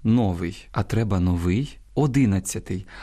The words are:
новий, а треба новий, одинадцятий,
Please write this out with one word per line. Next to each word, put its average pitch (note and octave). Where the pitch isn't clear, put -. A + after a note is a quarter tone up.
новий, F#2
а -
треба G#2
новий, F2+
одинадцятий, G2+